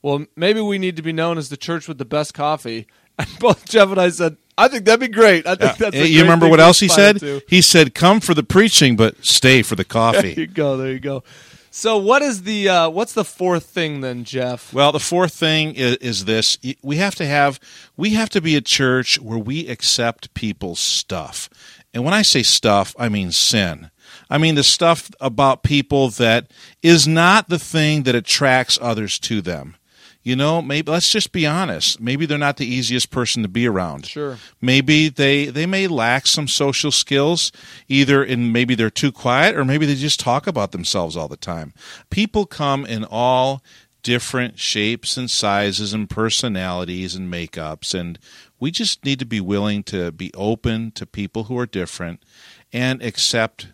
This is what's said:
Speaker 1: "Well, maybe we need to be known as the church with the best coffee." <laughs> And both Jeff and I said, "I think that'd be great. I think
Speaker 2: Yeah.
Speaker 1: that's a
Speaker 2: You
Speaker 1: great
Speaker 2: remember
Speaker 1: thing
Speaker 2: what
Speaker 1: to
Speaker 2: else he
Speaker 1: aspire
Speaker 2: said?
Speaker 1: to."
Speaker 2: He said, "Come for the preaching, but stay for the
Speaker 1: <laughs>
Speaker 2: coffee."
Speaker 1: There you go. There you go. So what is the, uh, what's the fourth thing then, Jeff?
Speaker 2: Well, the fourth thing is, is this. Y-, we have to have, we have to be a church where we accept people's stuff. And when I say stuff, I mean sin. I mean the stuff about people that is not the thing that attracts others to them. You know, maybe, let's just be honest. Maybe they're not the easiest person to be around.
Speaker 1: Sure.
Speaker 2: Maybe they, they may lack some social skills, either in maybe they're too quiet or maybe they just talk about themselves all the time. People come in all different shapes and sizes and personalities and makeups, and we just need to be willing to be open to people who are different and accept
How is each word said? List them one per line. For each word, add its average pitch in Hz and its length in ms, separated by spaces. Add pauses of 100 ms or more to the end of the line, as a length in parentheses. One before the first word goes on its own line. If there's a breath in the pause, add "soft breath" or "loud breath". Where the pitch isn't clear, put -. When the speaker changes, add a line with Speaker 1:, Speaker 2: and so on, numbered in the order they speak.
Speaker 1:
"Well, 143 220 (120)
maybe 202 240
we 202 180
need 185 180
to 160 60
be 160 100
known 165 240
as 147 140
the 143 80
church 170 300
with 147 100
the 135 80
best 151 260
coffee." 143 600
<laughs> - 40 (200)
And - 120 (100)
both 233 300
Jeff 202 220
and 190 100
I 180 80
said, 165 300 (200)
"I 214 80
think 247 200
that'd 226 120
be 262 80
great. 202 400
I 180 80
think 190 240
Speaker 2:
Yeah. 214 120
Speaker 1:
that's 151 60
a 151 120
Speaker 2:
You 160 60
Speaker 1:
great 160 80
Speaker 2:
remember 165 240
Speaker 1:
thing 160 40
Speaker 2:
what 160 60
Speaker 1:
to 156 80
Speaker 2:
else 175 160
he 202 60
Speaker 1:
aspire 190 260
Speaker 2:
said? 202 80
Speaker 1:
to." 139 260
Speaker 2:
He 180 160
said, 156 320
"Come 190 240
for 175 160
the 147 80
preaching, 156 540
but 110 280
stay 131 380
for 107 140
the 92 80
Speaker 1:
<laughs> - 140
Speaker 2:
coffee." 113 360
Speaker 1:
There 160 100
you - 40
go. 147 280
There 131 140
you 131 80
go. 135 240 (480 soft breath)
So 220 260
what 226 260
is 233 200
the, 202 260
uh, 175 220
what's 196 220
the 214 120
fourth 180 420
thing 151 340
then, 123 240
Jeff? 123 480
Speaker 2:
Well, 143 180
the 147 80
fourth 175 340
thing 156 440
is, 127 220
is 104 260
this. 110 400
Y-, 131 180
we 143 140
have 190 200
to 170 100
have, 143 340 (360 loud breath)
we 214 180
have 220 160
to 196 100
be 156 160
a 139 40
church 127 600
where 113 180
we 131 300
accept - 680
people's 95 460
stuff. - 680 (440 soft breath)
And 120 120
when 165 100
I 214 80
say 139 200
stuff, - 560
I 120 100
mean 101 220
sin. 82 600 (380 soft breath)
I 147 100
mean 160 180
the 139 80
stuff - 440 (120)
about 131 420
people 139 480
that 117 400 (320 soft breath)
is 165 240
not 175 420
the 170 120
thing 151 440
that 123 120
attracts 127 680
others 110 380
to 110 200
them. 82 360 (500 soft breath)
You 123 100
know, 156 260
maybe, 147 280
let's 175 200
just - 220
be 160 140
honest. 147 540
Maybe 135 240
they're 147 140
not 143 180
the 131 100
easiest 123 440
person 120 320
to 104 60
be 117 200
around. 85 380
Speaker 1:
Sure. 139 320 (200 loud breath)
Speaker 2:
Maybe 139 520
they, 143 360
they 147 200
may 190 200
lack 127 400
some 147 220
social 143 420
skills, 143 640 (360 loud breath)
either 139 360
in 120 260
maybe 120 240
they're 110 140
too 139 240
quiet 139 420
or 143 120
maybe 147 180
they 143 120
just 143 220
talk - 280
about 101 260
themselves 85 420
all 78 140
the - 80
time. 82 380 (340 loud breath)
People 208 380
come 139 400
in 110 180
all 127 580 (400 soft breath)
different 120 560
shapes 107 600
and 127 120
sizes 101 640
and 107 160
personalities 92 1080
and 92 160
makeups, 80 680
and 87 200 (400 soft breath)
we 160 120
just 202 340
need 139 140
to 127 80
be 110 140
willing 101 420
to 87 280
be 82 240
open 113 580
to - 120
people 104 400
who 120 140
are 123 80
different 87 560 (500 soft breath)
and 127 300
accept - 720